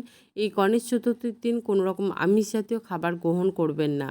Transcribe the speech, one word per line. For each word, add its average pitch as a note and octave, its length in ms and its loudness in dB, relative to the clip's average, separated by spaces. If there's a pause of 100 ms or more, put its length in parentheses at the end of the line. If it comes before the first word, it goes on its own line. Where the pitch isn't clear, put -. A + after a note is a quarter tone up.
(340)
এই G#3+ 160 -2
গণেশ G#3+ 380 2
চতুর্থীর A#3+ 540 -2
দিন A#3 180 0
কোনো G3 240 0
রকম F#3+ 260 -2
আমিষ G3+ 420 2
জাতীয় A3 280 -2
খাবার E3+ 340 -4
গ্রহণ F3 360 0
করবেন D3+ 400 0
না। C#3+ 200 -2